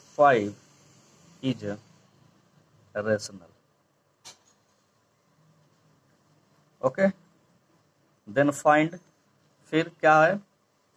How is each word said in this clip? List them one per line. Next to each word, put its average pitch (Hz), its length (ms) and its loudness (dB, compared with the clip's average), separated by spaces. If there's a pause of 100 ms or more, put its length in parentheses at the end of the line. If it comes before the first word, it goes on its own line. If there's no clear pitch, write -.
(160)
five 123 360 2 (920)
is 117 200 -6 (1300)
rational। 101 560 -6 (3250)
ओके, 190 260 0 (1200)
then 135 320 0
find, 156 380 2 (760)
फिर 165 180 -2 (120)
क्या 156 200 6
है, 185 180 2 (580)